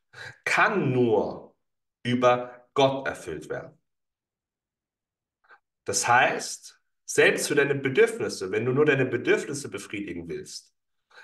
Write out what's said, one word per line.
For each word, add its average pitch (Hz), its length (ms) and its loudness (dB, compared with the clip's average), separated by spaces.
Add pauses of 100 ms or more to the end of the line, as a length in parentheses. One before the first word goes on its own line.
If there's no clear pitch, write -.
(460)
kann 170 480 2
nur 117 600 0 (480)
über 123 680 0
Gott 135 340 2
erfüllt - 420 -10
werden. - 280 -12 (2000)
Das - 240 -2
heißt, - 720 0 (260)
selbst 175 420 2
für 147 80 -2
deine 139 200 2
Bedürfnisse, 135 760 0
wenn 110 140 -2
du 127 60 0
nur 147 140 4
deine 135 200 4
Bedürfnisse 123 640 -2
befriedigen 98 580 -10
willst, - 460 -14 (500)